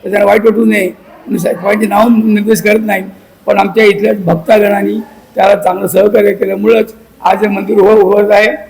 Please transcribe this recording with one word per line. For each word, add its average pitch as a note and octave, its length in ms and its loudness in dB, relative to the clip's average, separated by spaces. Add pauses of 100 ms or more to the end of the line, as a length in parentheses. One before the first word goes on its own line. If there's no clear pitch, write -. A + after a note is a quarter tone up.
तर G3 60 -10
त्यांना G3+ 160 0
वाईट G#3 160 2
वाटू A3+ 240 2
नये G#3 220 0
म्हणून - 500 -10
साहेबांचे F#3 500 -2
नाव G3+ 220 2
निर्देश A3 520 0
करत G#3+ 200 0
नाही, G3 220 -6 (420)
पण G3 140 0
आमच्या G3+ 240 0
इथल्या G#3 300 2
भक्तगणांनी G3+ 880 -2 (360)
त्याला G3 200 2
चांगलं F#3+ 320 -4
सहकार्य G3+ 460 2
केल्यामुळंच G3+ 600 -2 (300)
आज F#3+ 140 2
हे G#3 100 -2
मंदिर G3+ 300 -2
उभं, G#3 180 4
उभं G#3 380 2
आहे G#3+ 180 2 (180)